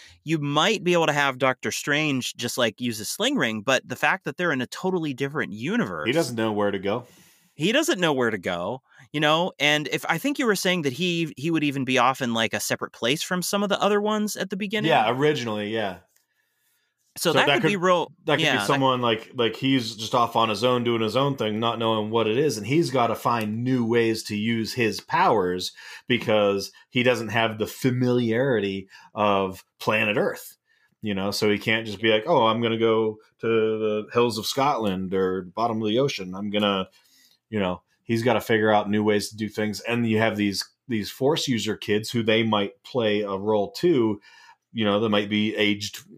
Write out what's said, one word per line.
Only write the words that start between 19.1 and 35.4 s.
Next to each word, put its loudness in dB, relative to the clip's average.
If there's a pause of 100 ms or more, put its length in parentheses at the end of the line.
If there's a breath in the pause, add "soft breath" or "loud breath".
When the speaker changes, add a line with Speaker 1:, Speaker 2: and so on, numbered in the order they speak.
Speaker 2:
like, 0
he's 0
just -8
off 2
on 2
his -2
own, 2
doing 2
his 0
own 2
thing, -2
not 0
knowing 0
what 2
it 0
is, 0
and -8
he's 2
gotta 2
find -2
new 0
ways 2
to -6
use -2
his 0
powers 0 (340 loud breath)
because 2 (180 loud breath)
he 0
doesn't 2
have 0
the -2
familiarity 0 (240 loud breath)
of 0 (160)
planet 0
Earth, -4 (460)
you -4
know? -2
So 0
he 2
can't -2
just -10
be 4
like, 4
"Oh, 4
I'm 2
gonna 0
go 2 (220 soft breath)
to -6
the 0
hills 2
of -6
Scotland -2
or 0